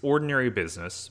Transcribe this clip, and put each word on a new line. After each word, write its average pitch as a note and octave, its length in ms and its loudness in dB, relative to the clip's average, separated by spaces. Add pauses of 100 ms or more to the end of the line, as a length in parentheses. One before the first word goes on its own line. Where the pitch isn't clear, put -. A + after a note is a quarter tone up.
ordinary C#3+ 480 2
business, F2 600 -4